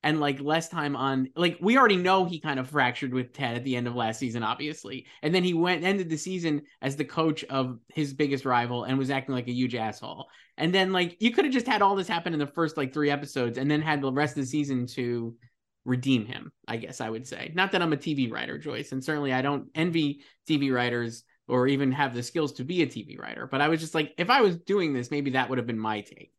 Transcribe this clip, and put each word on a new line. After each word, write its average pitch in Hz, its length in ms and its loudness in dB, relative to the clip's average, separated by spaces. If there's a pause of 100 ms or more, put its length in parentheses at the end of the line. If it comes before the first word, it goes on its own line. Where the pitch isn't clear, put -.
and, 151 160 2
like, 143 180 0
less 156 300 0
time 147 260 -2
on, 131 400 0
like, 175 280 2
we 226 160 6
already 233 180 8
know 185 300 4
he 175 120 -6
kind 143 220 -2
of 131 80 -6
fractured 131 460 0
with 127 180 -2
Ted 120 240 -4
at 120 80 -6
the 131 100 -2
end 123 140 -2
of 120 80 -4
last 113 240 -2
season, 120 220 -4
obviously. 135 640 -6 (160)
And 156 120 2
then 185 80 4
he 180 120 2
went, 170 280 2
ended 185 280 0
the 156 80 0
season 165 440 -2 (200)
as 139 120 -2
the 143 120 -2
coach 160 380 0
of 127 340 -2 (100)
his 143 240 -4
biggest 135 320 0
rival 123 400 2
and 131 140 2
was 131 100 0
acting 135 260 -2
like 123 140 -4
a 123 40 -4
huge 123 220 0
asshole. 113 540 -6 (300)
And 165 160 2
then, 190 180 4
like, 180 280 0
you 233 120 4
could 349 140 4
have 254 80 0
just 240 120 0
had 220 140 2
all 202 160 6
this 185 100 -2
happen 175 280 -2
in 151 40 0
the 143 80 0
first, 156 300 -2
like, 135 160 -2
three 147 180 2
episodes 135 460 -2
and 131 140 0
then 151 100 4
had 151 220 0
the 135 100 0
rest 143 240 0
of 143 60 -2
the 131 40 -2
season 139 420 -2
to 120 460 -4 (520)
redeem 127 400 2
him, - 260 -12 (160)
I 117 80 -4
guess - 240 -10
I 113 80 -4
would 113 180 -6
say. - 280 -10
Not 190 180 2
that 190 80 2
I'm 165 140 2
a - 20 0
T 151 160 -4
V 131 180 0
writer, - 280 -6
Joyce, 147 340 -8
and 131 100 -6
certainly 147 300 -2
I 127 80 2
don't 143 340 -2
envy 160 460 0 (260)
T 156 120 2
V 139 120 0
writers 120 540 0 (240)
or 123 180 4
even 135 260 4
have 131 220 0
the 120 80 -4
skills 151 320 -2
to 131 100 -8
be 175 180 0
a 147 40 4
T 123 180 -10
V - 120 -16
writer. - 300 -10
But 135 160 0
I 151 60 4
was 160 120 2
just 160 140 -10
like, 156 240 0
if 175 100 0
I 262 140 6
was 185 160 4
doing 180 340 0
this, 123 180 -4
maybe 143 200 0
that 127 180 2
would 127 100 0
have 117 80 -2
been 117 120 -4
my 107 240 -2
take. - 360 -20